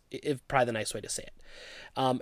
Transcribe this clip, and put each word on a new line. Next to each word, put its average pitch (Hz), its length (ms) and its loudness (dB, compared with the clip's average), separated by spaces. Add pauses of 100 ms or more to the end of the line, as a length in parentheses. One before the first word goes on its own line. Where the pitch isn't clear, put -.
(120)
i-, - 100 -6
if 139 240 -2
probably 127 200 6
the 120 60 0
nice 110 220 -2
way 107 60 -4
to 101 80 -10
say - 160 -4
it. - 100 -16 (640)
Um, 131 260 4